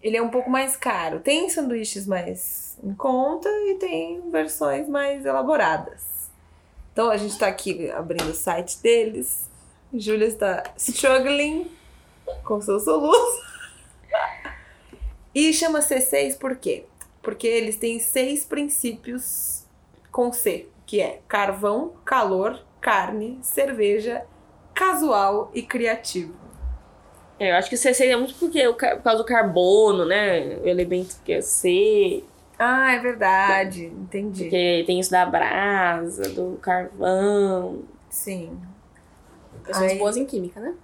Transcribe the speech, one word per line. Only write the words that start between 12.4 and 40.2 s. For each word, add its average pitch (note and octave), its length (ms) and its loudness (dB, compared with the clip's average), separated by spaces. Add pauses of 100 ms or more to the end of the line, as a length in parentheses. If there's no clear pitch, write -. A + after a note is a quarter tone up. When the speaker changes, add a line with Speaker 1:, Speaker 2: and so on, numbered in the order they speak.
Speaker 1:
com G#3 160 -2
seu G3+ 180 0
soluço. D#4+ 600 4 (680)
<laughs> - 440 -4 (840)
E D#4 140 4
chama D#4 300 2
C D4 180 0
seis C4+ 340 0
por C4 220 -6
quê? D3 300 -4 (360)
Porque G#3 240 -6
eles A3+ 300 0
têm A#3 240 -4
seis C4+ 460 -2
princípios - 1200 -4 (440)
com A#3+ 220 0
C, - 380 -2 (160)
que G#3 160 0
é - 260 -4
carvão, G3+ 640 -2 (140)
calor, G#3+ 580 0 (160)
carne, G#3+ 640 -2
cerveja, A3+ 800 0 (500)
casual A#3 800 2
e A#3+ 80 -4
criativo. A3 720 -4 (1040)
Speaker 2:
É, G3 140 2
eu F3 60 6
acho F#3 100 2
que - 80 -4
o - 20 -2
C B3+ 160 4
seis B3+ 180 4
é B3 40 6
muito B3+ 200 -2
porque E4 300 2
o A#3+ 100 4
ca-, - 200 0
por - 80 -12
causa A3+ 140 4
do A3+ 80 0
carbono, G3+ 800 6
né? E3+ 580 2
O - 60 2
elemento F3+ 560 0
que F3 80 0
é D#3+ 80 0
C. G3 840 2 (340)
Speaker 1:
Ah, B3+ 360 4
é A#3+ 60 2
verdade. F#3+ 880 2
Entendi. F#3+ 560 -8
Speaker 2:
Porque F3 440 2
tem F3+ 140 2
isso F#3 100 -2
da F3+ 140 6
brasa, F3+ 1040 0
do F#3 320 -6
carvão. F#3 1200 0 (260)
Speaker 1:
Sim. F3 480 -10 (1080)
Speaker 3:
Pessoas F#3+ 260 0
Speaker 1:
Aí G3 80 0
Speaker 3:
boas G#3 160 2
em C4 100 -2